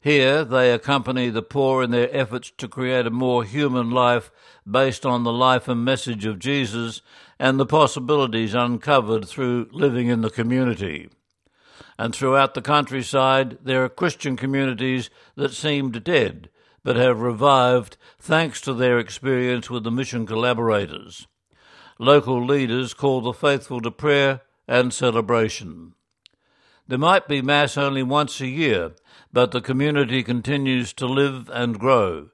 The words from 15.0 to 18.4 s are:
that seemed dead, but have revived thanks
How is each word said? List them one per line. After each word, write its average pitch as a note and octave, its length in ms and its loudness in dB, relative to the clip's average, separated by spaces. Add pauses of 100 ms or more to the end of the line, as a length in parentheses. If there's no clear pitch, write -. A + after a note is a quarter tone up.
that C#3 160 -4
seemed C3+ 520 -4
dead, B2+ 460 -2 (320)
but A#2+ 140 0
have B2 240 2
revived B2 760 2 (220)
thanks D#3 440 -2